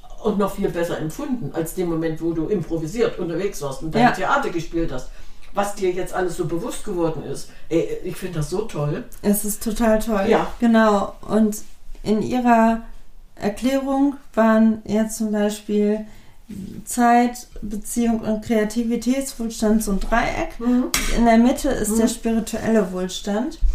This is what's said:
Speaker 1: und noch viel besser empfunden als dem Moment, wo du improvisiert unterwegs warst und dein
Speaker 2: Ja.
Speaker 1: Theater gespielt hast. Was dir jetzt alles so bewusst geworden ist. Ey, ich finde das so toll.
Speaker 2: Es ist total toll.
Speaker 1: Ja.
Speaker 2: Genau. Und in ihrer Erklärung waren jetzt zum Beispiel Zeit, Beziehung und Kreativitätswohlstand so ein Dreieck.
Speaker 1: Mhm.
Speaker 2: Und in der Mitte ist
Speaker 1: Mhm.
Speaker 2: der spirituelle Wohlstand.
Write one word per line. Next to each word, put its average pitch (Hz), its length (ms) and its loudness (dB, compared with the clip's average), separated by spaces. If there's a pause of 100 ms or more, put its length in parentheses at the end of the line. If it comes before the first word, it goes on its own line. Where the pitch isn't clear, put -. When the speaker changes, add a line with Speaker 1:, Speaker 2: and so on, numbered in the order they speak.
(240)
Speaker 1:
und 196 140 0
noch 196 180 0
viel 190 140 -2
besser 165 300 -2
empfunden 196 540 -4
als 160 200 -4
dem 175 160 -2
Moment, 160 320 -2
wo 165 120 -2
du 160 140 -2
improvisiert 165 720 -2
unterwegs 185 440 -4
warst 180 200 -6
und 156 100 -4
dein 233 100 4
Speaker 2:
Ja. 240 80 8
Speaker 1:
Theater 202 380 0
gespielt 165 420 -2
hast. 127 180 -4 (460)
Was 202 180 0
dir 185 180 -2
jetzt 180 220 -4
alles 180 240 -2
so 175 80 -2
bewusst 170 400 -4
geworden 165 380 -2
ist. 139 260 -8 (200)
Ey, 160 340 0
ich 180 120 -6
finde 175 240 -8
das 147 120 -4
so 190 100 0
toll. 170 440 -4 (180)
Speaker 2:
Es 202 200 2
ist 202 200 -4
total 220 340 2
toll. 214 300 0
Speaker 1:
Ja. - 180 4 (140)
Speaker 2:
Genau. 226 560 4 (120)
Und 214 300 2 (460)
in 214 180 2
ihrer 226 600 4 (540)
Erklärung 269 840 0 (180)
waren 220 500 6
jetzt 214 320 0
zum 220 140 -2
Beispiel 208 760 0 (800)
Zeit, 240 600 2 (140)
Beziehung 226 600 -2
und 214 220 -2
Kreativitätswohlstand 226 1400 0
so 202 80 -2
ein 190 80 2
Dreieck. - 600 -2
Speaker 1:
Mhm. 247 240 2
Speaker 2:
Und - 340 0
in 233 80 4
der 226 120 8
Mitte 269 320 4
ist 208 220 -2
Speaker 1:
Mhm. 220 80 0
Speaker 2:
der 226 80 6
spirituelle 220 840 0
Wohlstand. 202 680 -4 (160)